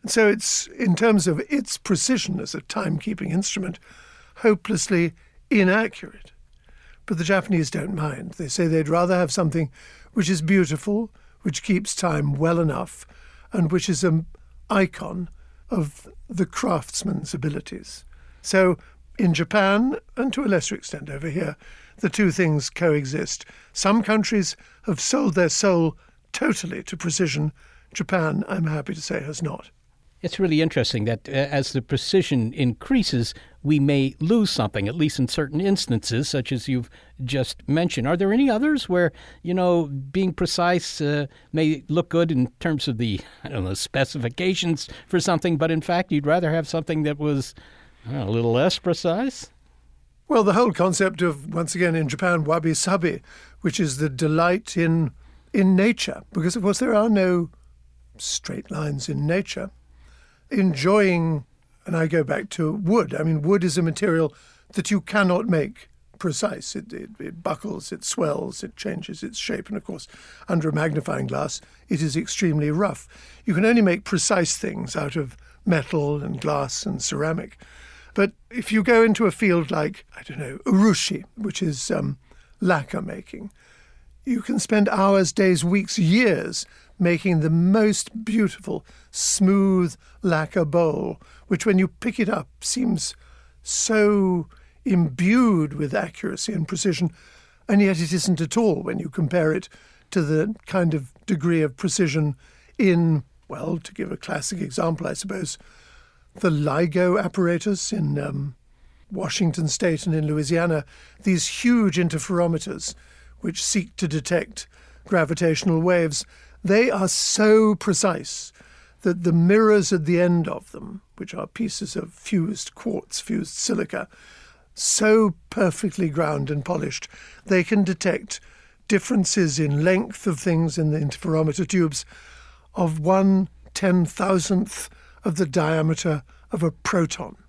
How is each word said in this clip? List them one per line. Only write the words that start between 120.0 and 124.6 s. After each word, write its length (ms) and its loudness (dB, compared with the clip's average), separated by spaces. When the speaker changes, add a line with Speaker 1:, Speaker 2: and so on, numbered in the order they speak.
Speaker 1:
the 160 2
end 280 2
of 240 -10
them, 300 -14
which 180 -14
are 120 -8
pieces 500 -8
of 160 -8
fused 600 -4
quartz, 460 -8
fused 340 -6
silica, 540 -4